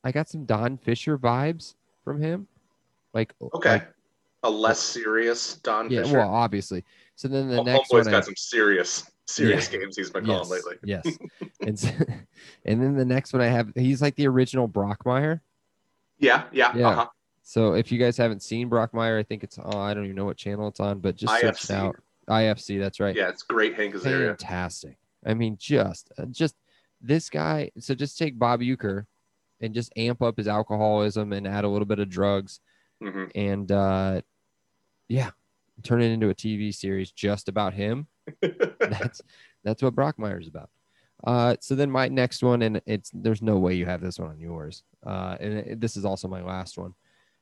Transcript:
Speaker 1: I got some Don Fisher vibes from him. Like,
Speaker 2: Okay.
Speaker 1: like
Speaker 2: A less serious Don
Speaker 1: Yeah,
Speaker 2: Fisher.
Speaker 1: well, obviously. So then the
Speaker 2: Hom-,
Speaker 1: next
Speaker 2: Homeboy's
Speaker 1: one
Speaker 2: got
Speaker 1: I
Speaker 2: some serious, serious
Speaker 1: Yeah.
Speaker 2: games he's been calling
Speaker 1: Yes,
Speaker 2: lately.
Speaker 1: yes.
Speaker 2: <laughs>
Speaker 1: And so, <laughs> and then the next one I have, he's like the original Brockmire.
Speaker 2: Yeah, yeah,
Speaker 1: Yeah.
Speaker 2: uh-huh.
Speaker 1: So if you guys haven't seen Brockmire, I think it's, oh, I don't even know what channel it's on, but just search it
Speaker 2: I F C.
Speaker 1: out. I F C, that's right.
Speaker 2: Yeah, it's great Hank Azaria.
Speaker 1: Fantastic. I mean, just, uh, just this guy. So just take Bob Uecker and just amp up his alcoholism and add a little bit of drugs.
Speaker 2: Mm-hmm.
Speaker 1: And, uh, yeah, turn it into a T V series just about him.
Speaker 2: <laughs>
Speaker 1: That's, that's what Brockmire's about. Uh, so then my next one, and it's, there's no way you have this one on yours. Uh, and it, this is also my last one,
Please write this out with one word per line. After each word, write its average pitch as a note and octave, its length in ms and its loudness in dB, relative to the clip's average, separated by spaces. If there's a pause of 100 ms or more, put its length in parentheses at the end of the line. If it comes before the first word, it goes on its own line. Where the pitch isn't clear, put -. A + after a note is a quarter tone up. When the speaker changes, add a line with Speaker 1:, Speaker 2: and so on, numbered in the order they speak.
Speaker 1:
I B2+ 80 0
got D3+ 160 -2
some D#3 160 -10
Don A#2+ 340 0
Fisher C#3 400 0
vibes C3 560 0 (300)
from C#3+ 160 -4
him. E3+ 260 -4 (680)
Like, A2+ 200 -2 (200)
Speaker 2:
Okay. - 180 2
Speaker 1:
like A#2 160 0 (560)
Speaker 2:
A A#2 60 2
less A2 300 2
serious A#2 760 -2
Don A2+ 340 -2
Speaker 1:
Yeah, A#2+ 120 0
Speaker 2:
Fisher. C#3 160 4
Speaker 1:
well, G2+ 140 4
obviously. G2+ 520 0 (320)
So - 120 -6
then C3+ 200 -2
the B2 80 0
Speaker 2:
Hom-, B2 100 2
Speaker 1:
next B2+ 240 4
Speaker 2:
Homeboy's A#2 160 8
Speaker 1:
one G#2+ 60 0
Speaker 2:
got G#2+ 100 6
Speaker 1:
I - 40 -4
Speaker 2:
some G2+ 100 -12
serious, G2+ 760 2 (160)
serious - 460 2
Speaker 1:
Yeah. A2 80 -2
Speaker 2:
games G2 160 -10
he's F#2+ 140 -6
been G2+ 140 -4
calling F#2+ 180 0
Speaker 1:
Yes, F2 80 -8
Speaker 2:
lately. F2+ 340 -6
Speaker 1:
yes. G2+ 220 -4 (320)
Speaker 2:
<laughs> - 220 -14
Speaker 1:
And G#2+ 180 -4
so, A#2 100 0 (400)
<laughs> - 360 -20
and A2+ 180 2
then C#3 140 2
the C3 80 4
next B2+ 280 0
one B2+ 100 4
I A#2+ 40 4
have, A#2+ 280 2
he's B2+ 280 2
like C#3+ 140 2
the C#3 120 4
original B2+ 400 4
Brockmire. B2 720 0 (800)
Speaker 2:
Yeah, B2 340 6
yeah, B2 240 4
Speaker 1:
Yeah. A#2+ 140 4
Speaker 2:
uh-huh. A2+ 160 2 (360)
Speaker 1:
So A2 320 2
if G#2+ 160 0
you A#2+ 80 0
guys A#2+ 180 2
haven't A2+ 260 0
seen A#2 260 -4
Brockmire, A2+ 500 2
I G#2+ 40 2
think G#2+ 200 -8
it's, - 200 -14
oh, G#2 160 -4
I G#2 160 -2
don't G#2 100 -4
even G2 120 -8
know G2 100 -2
what G2 100 -4
channel G2+ 320 -6
it's - 120 -6
on, G2+ 200 -2
but F2+ 160 -2
just G#2 160 -2
search A#2 100 2
it A#2+ 40 4
Speaker 2:
I - 20 4
F - 100 -2
C. - 160 -6
Speaker 1:
out. G2 220 -2 (320)
I A2 180 4
F G#2+ 120 0
C, - 200 -6
that's G2 220 -4
right. G2+ 160 0
Speaker 2:
Yeah, F#2+ 140 2
it's - 120 -10
great A2 320 2
Hank G#2 200 -2
Azaria. F2+ 340 0
Speaker 1:
Fantastic. F2 720 -8 (260)
I A2 100 0
mean, A2+ 240 -2
just, G#2 600 -2
uh, - 80 -8
just C#3+ 280 -2 (460)
this C#3+ 300 0
guy. D#3 480 -2
So C3 160 -4
just C#3+ 240 -6
take C#3+ 200 -2
Bob A#2+ 220 4
Uecker G#2+ 460 -2 (560)
and A2 100 -4
just A#2 240 -4
amp A#2 260 0
up A#2 140 2
his G#2 100 -2
alcoholism G#2+ 840 2
and G2 160 -4
add G2+ 160 0
a G#2 40 2
little G2+ 180 0
bit G2+ 140 0
of G2 100 -4
drugs. G2 500 0 (420)
Speaker 2:
Mm-hmm. F#2+ 220 -6 (100)
Speaker 1:
And, G2 380 -2
uh, F#2+ 480 2 (880)
yeah, A#2+ 220 -2 (520)
turn A#2+ 200 2
it A#2 80 4
into A2 180 2
a F#2 60 2
T A2 240 -4
V G#2 120 -4
series G2 420 -6
just G2+ 360 -2
about G2 240 0
him. A2 340 -4 (180)
Speaker 2:
<laughs> - 180 -18
Speaker 1:
That's, - 800 -2 (420)
that's G#2+ 180 -4
what B2+ 120 2
Brockmire's G#2+ 540 -2
about. D2+ 200 -16 (560)
Uh, A#2+ 360 4
so - 140 -4
then C#3 160 2
my C3 180 2
next C3 360 0
one, A#2+ 180 4
and A2 240 0
it's, G#2 280 -4
there's G2+ 280 0
no G#2+ 160 4
way F#2 160 4
you F2+ 120 -2
have F2 160 -4
this F2+ 160 -8
one E2 100 -8
on D#2 100 -16
yours. E2+ 440 -12 (220)
Uh, F#2 360 -6
and G#2 140 -6
it, G#2+ 260 -8
this A2+ 160 -4
is G2+ 80 -6
also F#2+ 240 -4
my F#2 140 -10
last F#2 360 -10
one, F#2 160 -12 (480)